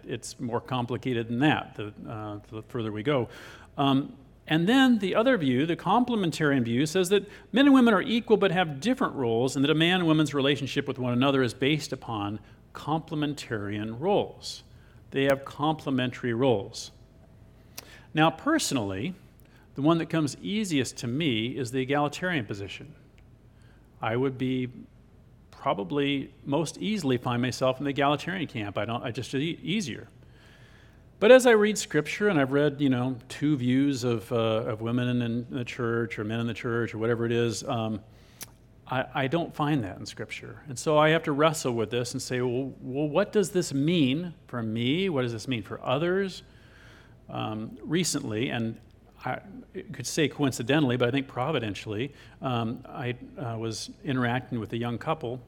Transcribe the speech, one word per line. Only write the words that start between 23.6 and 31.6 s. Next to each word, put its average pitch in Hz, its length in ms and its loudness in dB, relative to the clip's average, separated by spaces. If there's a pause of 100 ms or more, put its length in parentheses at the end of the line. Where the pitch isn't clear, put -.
I 117 140 0
would 127 220 0
be 127 320 -2 (800)
probably 143 840 -2 (120)
most 147 320 -2
easily 170 400 0
find 120 240 -2
myself 131 380 0
in 143 40 -6
the 143 60 -2
egalitarian 143 580 0
camp. 104 300 -8
I 104 80 -2
don't, 113 180 -4
I 127 80 -6
just, 120 220 -8
e-, 147 300 -4
easier. 151 440 -4 (1120)
But 220 120 8
as 254 160 10
I 240 40 8
read 214 280 4